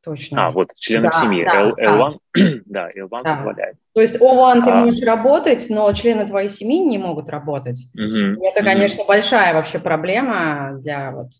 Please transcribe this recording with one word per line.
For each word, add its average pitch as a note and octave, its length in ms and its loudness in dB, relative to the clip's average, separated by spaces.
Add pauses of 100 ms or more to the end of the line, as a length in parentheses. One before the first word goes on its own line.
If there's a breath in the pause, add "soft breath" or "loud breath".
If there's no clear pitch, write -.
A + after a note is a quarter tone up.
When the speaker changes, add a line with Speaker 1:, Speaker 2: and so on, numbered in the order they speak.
Speaker 1:
точно. C3+ 440 -4
Speaker 2:
А, D#2 40 -2
вот, F2+ 240 -2
членам A2+ 360 0
Speaker 1:
Да, E3 100 0
Speaker 2:
семьи. F#2 240 0
Speaker 1:
да, F2 60 2 (100)
Speaker 2:
L-, G#2+ 160 2
Speaker 1:
да. A2+ 60 -2
Speaker 2:
L G#2+ 180 4
one, D3 180 -2 (140)
<clears throat> D#3+ 320 2
да, G2 300 -8
L G2 120 -12
one A#2+ 160 -10
Speaker 1:
Да. D#3+ 100 -2
Speaker 2:
позволяет. - 420 -8 (180)
Speaker 1:
То A3 80 2
есть A3+ 200 2
о B3+ 140 8
уан B3 280 6
ты A#3+ 80 4
Speaker 2:
А. A3+ 40 4
Speaker 1:
можешь A#3+ 280 2
работать, B3 680 2
но G#3+ 240 2
члены G#3+ 320 0
твоей G3+ 240 -4
семьи A3+ 360 -2
не A#3 120 0
могут D#3 320 -6
работать. C#3 640 -8
Speaker 2:
Мгм, G#2+ 420 -2
Speaker 1:
И F3+ 120 -4
это, G#3 140 0
Speaker 2:
мгм. G#3 80 2
Speaker 1:
конечно, G3+ 360 0
большая G3+ 480 2
вообще D#3 260 -2
проблема E3 1000 -4
для C#3 300 -8
вот A#2+ 160 -14 (120)